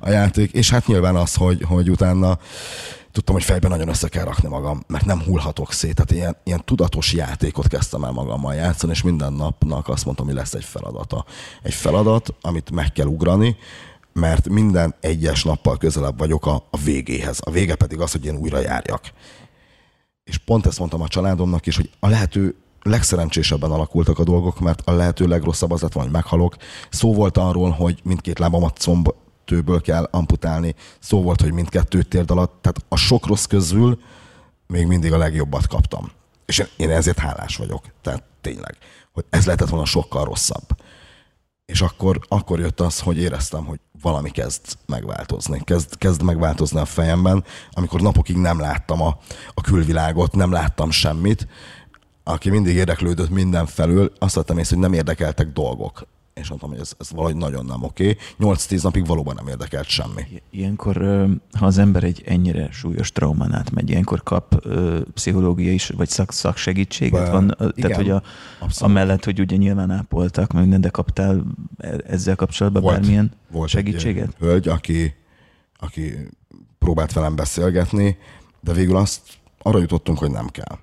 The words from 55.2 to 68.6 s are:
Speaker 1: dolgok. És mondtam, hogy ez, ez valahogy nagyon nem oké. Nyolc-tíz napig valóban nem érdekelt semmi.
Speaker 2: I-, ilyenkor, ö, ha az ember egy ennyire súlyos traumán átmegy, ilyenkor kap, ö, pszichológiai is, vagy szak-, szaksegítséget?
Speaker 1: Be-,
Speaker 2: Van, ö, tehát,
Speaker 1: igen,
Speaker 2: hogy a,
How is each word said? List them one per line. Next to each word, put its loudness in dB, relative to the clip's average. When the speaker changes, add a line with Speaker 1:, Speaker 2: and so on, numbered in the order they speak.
Speaker 1:
dolgok. -6
És -12
mondtam, -12
hogy -12
ez, -14
ez -16
valahogy -2
nagyon -4
nem -8
oké. 0
Nyolc-tíz 0
napig 0
valóban -2
nem -12
érdekelt -8
semmi. -6
Speaker 2:
I-, -16
ilyenkor, -2
ö, 2
ha 0
az 6
ember 6
egy -2
ennyire 0
súlyos -6
traumán 0
átmegy, -2
ilyenkor 0
kap, 0
ö, 0
pszichológiai 2
is, -2
vagy -2
szak-, -2
szaksegítséget? -2
Speaker 1:
Be-, 0
Speaker 2:
Van, 4
ö, -2
tehát, -2
Speaker 1:
igen, 0
Speaker 2:
hogy 0
a, 0